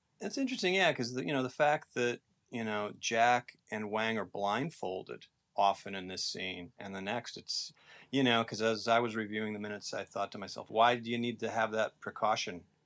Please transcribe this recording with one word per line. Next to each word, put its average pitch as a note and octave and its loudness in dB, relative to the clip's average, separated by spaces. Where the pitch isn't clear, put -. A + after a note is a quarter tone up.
It's G3 -6
interesting, A#3+ 0
yeah, F3+ 6
'cause B2 -4
the, B2+ -4
you E3 -2
know, C3 2
the B2+ -4
fact D3+ 2
that, B2 0
you A#2 -4
know, G#2+ -2
Jack A#2+ 2
and G#2+ -4
Wang A2+ 0
are G2 -2
blindfolded G2+ -4
often G2 2
in F#2 -8
this - -4
scene F#2 -6
and G2 -10
the F#2+ -8
next, G#2 -6
it's, - -8
you C3+ 2
know, A#2 6
'cause A2 -6
as A2+ 2
I A#2 6
was A#2 0
reviewing G#2+ -4
the G#2 -8
minutes, G#2 -8
I G#2 -4
thought G2+ -6
to G#2 -10
myself, - -10
"Why A#2 6
do A#2 -6
you A#2+ 0
need A#2+ -2
to A2 -2
have A2+ 2
that A2 0
precaution?" G#2 -2